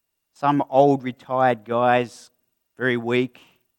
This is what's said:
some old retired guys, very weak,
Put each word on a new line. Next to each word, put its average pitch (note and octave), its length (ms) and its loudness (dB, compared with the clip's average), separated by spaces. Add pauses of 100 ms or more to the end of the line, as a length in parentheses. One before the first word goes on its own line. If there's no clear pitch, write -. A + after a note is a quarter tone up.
(340)
some C#3+ 380 0
old C#3 320 4
retired B2+ 640 -4
guys, A#2+ 640 -2 (460)
very B2 200 -2
weak, B2 420 -4 (400)